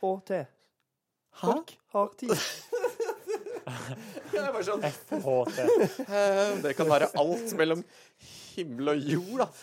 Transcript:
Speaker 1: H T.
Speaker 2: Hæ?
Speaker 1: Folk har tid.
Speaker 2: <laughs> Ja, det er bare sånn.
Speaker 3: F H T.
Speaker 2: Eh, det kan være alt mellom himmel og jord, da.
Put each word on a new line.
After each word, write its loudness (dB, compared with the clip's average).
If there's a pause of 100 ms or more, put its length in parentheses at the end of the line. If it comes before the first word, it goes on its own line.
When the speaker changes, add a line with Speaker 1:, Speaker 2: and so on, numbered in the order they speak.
Speaker 1:
H -2
T. -2 (880)
Speaker 2:
Hæ? -2
Speaker 1:
Folk -6 (160)
har 2
tid. -8
Speaker 2:
<laughs> 2 (1900)
Ja, 0
det -2
er -2
bare -2
sånn. -2
Speaker 3:
F -6
H 2
T. -4 (480)
Speaker 2:
Eh, 2
det 0
kan 2
være 6
alt 0
mellom 2 (720)
himmel -4
og 2
jord, -2
da. 2 (180)